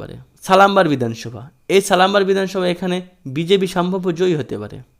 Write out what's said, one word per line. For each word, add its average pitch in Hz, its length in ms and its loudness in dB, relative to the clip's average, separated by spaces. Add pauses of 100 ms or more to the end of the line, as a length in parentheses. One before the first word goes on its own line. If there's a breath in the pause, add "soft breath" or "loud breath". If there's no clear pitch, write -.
পারে। - 140 -14 (320)
সালাম্বার 196 460 4
বিধানসভা, 117 500 -6 (320)
এই 196 140 6
সালাম্বার 196 420 4
বিধানসভা 190 440 -2
এখানে 180 220 -4 (400)
বিজেপি 180 400 2
সম্ভাব্য 180 300 -2 (140)
জয়ী 185 200 2
হতে 117 220 -8
পারে। 101 140 -12 (240)